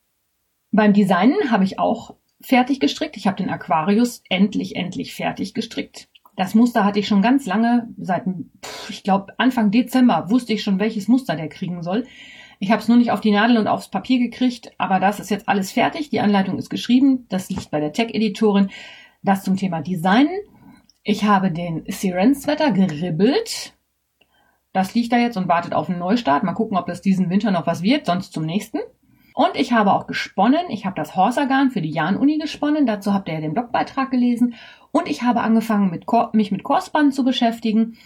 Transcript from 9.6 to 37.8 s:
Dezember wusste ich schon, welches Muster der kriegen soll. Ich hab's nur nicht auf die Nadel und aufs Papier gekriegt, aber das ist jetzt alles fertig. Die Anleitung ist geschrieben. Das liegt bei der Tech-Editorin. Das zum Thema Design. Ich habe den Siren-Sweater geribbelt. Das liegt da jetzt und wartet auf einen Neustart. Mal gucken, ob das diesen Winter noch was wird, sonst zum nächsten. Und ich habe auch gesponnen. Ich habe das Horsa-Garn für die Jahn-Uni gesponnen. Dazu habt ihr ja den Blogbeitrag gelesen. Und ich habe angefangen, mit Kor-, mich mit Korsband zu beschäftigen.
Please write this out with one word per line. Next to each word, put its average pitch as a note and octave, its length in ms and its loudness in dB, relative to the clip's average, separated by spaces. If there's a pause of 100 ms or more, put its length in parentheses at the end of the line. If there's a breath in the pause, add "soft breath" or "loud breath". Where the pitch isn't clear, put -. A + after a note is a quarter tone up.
Dezember A#3 640 2
wusste B3 220 0
ich G3+ 100 -4
schon, G3 160 0
welches A3 280 -2
Muster B3 280 2
der D#3 120 -8
kriegen F3 360 -8
soll. G3 240 -2 (560 loud breath)
Ich G3 80 0
hab's G#3+ 160 2
nur A#3 100 6
nicht A#3 120 6
auf G3 120 -2
die G#3+ 100 2
Nadel A3+ 260 4
und G#3 80 2
aufs - 240 -2
Papier B3 300 -2
gekriegt, B3 580 -2
aber F#3+ 220 0
das G3 200 0
ist - 120 -8
jetzt G3+ 180 -4
alles G3 220 -2
fertig. D4 400 -2
Die G#3+ 80 -2
Anleitung F#3+ 400 2
ist - 100 -12
geschrieben. B3+ 580 2
Das F#3 220 -6
liegt - 220 -8
bei D#3 80 -2
der D3+ 120 -2
Tech-Editorin. G#3 760 0 (540 loud breath)
Das G3 200 0
zum F#3+ 140 0
Thema E3+ 240 -4
Design. F#3 460 2 (720 soft breath)
Ich G3+ 220 -2
habe G3 260 4
den E3 380 -6
Siren-Sweater C4+ 840 0
geribbelt. F#3 1040 0 (1000)
Das F#3+ 200 -2
liegt A#3 180 0
da B3 60 4
jetzt A#3+ 200 0
und F#3 100 -4
wartet E3+ 260 0
auf - 160 -2
einen F3+ 80 -4
Neustart. A#3 460 0
Mal E3+ 100 -2
gucken, G#3 240 -2
ob E3+ 80 -2
das F3 160 -8
diesen F#3 300 2
Winter G#3 180 2
noch E3+ 160 0
was E3 160 -2
wird, C4+ 240 0
sonst F3+ 260 -2
zum D#3 140 -6
nächsten. F#3 320 -6 (560 soft breath)
Und E4+ 220 2
ich - 160 -2
habe G#3 220 4
auch - 140 -2
gesponnen. C#4+ 600 0
Ich G3+ 160 -10
habe F#3+ 100 -6
das - 200 -8
Horsa-Garn B3+ 560 2
für G3 100 -4
die D#3+ 100 -4
Jahn-Uni G3 460 0
gesponnen. D4+ 480 -2
Dazu G#3 280 -2
habt G3 160 -4
ihr D#3+ 60 -4
ja D#3 60 -6
den D#3 120 -4
Blogbeitrag C4 580 -4
gelesen. A#3+ 440 0 (360 loud breath)
Und E4+ 160 0
ich D4 160 -6
habe A#3+ 160 2
angefangen, A3 500 2
mit E3 160 -8
Kor-, - 280 0
mich G#3+ 180 2
mit F3+ 120 -4
Korsband D4 500 2
zu C#4 100 -2
beschäftigen. A3+ 840 0